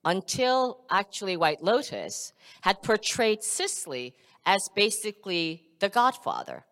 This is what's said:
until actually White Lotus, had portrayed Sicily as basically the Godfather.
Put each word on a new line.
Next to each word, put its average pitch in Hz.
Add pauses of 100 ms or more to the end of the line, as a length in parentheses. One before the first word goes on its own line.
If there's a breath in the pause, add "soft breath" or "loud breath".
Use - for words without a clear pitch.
until 247
actually 190
White 160
Lotus, 175 (280 loud breath)
had 196
portrayed 214
Sicily 131 (320 soft breath)
as 196
basically 196 (160)
the 202
Godfather. 190